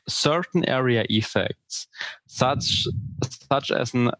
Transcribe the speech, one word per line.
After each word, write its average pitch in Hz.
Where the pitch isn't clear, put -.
certain 165
area 127
effects, -
such, -
such 143
as -
an 120